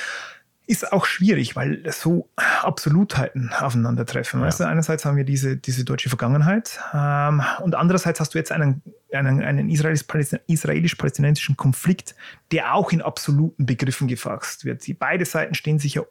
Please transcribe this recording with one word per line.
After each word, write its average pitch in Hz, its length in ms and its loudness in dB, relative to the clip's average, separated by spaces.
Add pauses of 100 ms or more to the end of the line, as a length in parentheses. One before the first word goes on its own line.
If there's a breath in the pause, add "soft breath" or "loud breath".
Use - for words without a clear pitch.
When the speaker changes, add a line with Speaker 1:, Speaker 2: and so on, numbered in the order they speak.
(720 loud breath)
Speaker 1:
Ist - 200 0
auch 196 140 2
schwierig, 175 480 2
weil 139 280 -4 (100)
so 170 440 0
Absolutheiten 139 1120 0 (100)
aufeinandertreffen, 120 800 0
Speaker 2:
Ja. 131 60 0
Speaker 1:
weißt 160 140 -2
du? 175 60 0
Einerseits 160 380 0
haben 143 120 2
wir 139 80 2
diese, 135 320 0
diese 127 280 -2
deutsche - 240 -2
Vergangenheit, 147 720 2 (140)
ähm, 143 480 2 (180 loud breath)
und 165 160 0
andererseits 170 420 2
hast 156 160 -4
du 160 40 -2
jetzt 156 120 -4
einen, 147 320 0 (300)
einen, 135 300 2
einen 143 280 0
israelisch-, 156 340 2
palästin-, - 440 -2
israelisch-palästinensischen 151 1080 0
Konflikt, - 580 0 (360 loud breath)
der 156 240 0
auch 180 180 2
in 165 100 0
absoluten 147 640 0
Begriffen 131 420 0
gefasst - 560 -6
wird. 127 220 -6
Die, - 80 -6
beide 170 300 -2
Seiten 160 300 -2
stehen 151 240 0
sich 143 160 -2
ja 165 160 -2